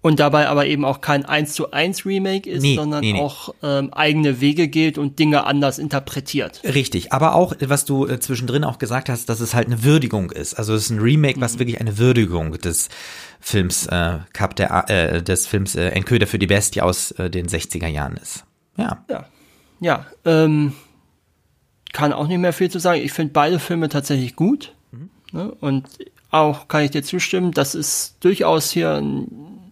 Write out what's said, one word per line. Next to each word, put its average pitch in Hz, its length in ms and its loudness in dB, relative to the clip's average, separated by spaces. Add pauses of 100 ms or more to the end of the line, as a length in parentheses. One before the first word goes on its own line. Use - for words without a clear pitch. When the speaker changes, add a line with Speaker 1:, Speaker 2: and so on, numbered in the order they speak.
Speaker 1:
Und 156 200 4
dabei 147 280 4
aber 143 180 2
eben 143 180 0
auch 135 160 -2
kein 143 260 0
eins 151 280 -2
zu - 180 -6
eins 180 340 -2
Remake 190 420 -2
ist, 156 140 -2
Speaker 2:
Nee, 143 140 4
Speaker 1:
sondern 151 240 -2
Speaker 2:
nee, 110 140 0
nee. 101 60 0
Speaker 1:
auch, - 320 -6 (120)
ähm, 139 280 -2
eigene 151 480 2
Wege 147 280 4
geht 156 280 2
und 143 220 -4
Dinge 151 260 4
anders 139 360 0
interpretiert. 139 800 -6
Speaker 2:
Richtig, 131 500 -2
aber 147 220 2
auch, 180 260 4
was 139 240 0
du, 135 220 0
äh, 123 140 -4
zwischendrin 127 420 -2
auch 127 160 -4
gesagt 123 300 -4
hast, 120 200 -4
dass 117 120 -2
es 117 140 -4
halt 117 120 4
eine 113 160 -2
Würdigung 120 480 4
ist. - 240 -8
Also 110 200 -2
es 107 100 0
ist - 60 -4
ein 110 100 0
Remake, 135 400 4
was 117 140 -2
Speaker 1:
Mhm. 120 40 -8
Speaker 2:
wirklich 120 220 -2
eine 107 180 -2
Würdigung 98 600 4
des - 300 -2 (520)
Films, - 480 0
äh, 87 300 0 (140)
Cup - 220 -4
der 95 180 0
A-, 90 160 0
äh, 85 340 2
des 90 240 0
Films, 95 280 -2
äh, 87 180 0
Ein 92 120 -2
Köder 117 240 2
für 110 100 -2
die 92 80 2
Bestie 101 340 0
aus, 90 320 0
äh, 92 160 -4
den 87 200 -4
sechziger 82 400 -4
Jahren 73 300 -4
ist. - 260 -14 (320)
Ja. - 340 -4
Speaker 1:
Ja. - 140 -6 (560)
Ja, 151 260 -2 (180)
ähm, 156 500 4 (1160)
kann 147 200 0
auch 147 160 -2
nicht 180 100 0
mehr 175 140 2
viel 180 180 0
zu 185 80 -6
sagen. 170 240 2
Ich - 100 -4
find 156 200 -2
beide 160 260 4
Filme 165 300 -2
tatsächlich 135 480 -2
gut. 233 380 0 (180)
Speaker 2:
Mhm. 139 180 -18 (220)
Speaker 1:
Ne? 180 180 -8 (100)
Und 135 280 -2 (420)
auch 151 380 2
kann 151 160 2
ich 143 80 -2
dir 151 100 -2
zustimmen, 180 480 -2
das 151 240 0
ist - 460 -4
durchaus 165 500 2
hier 160 240 0
ein 143 640 -6 (140)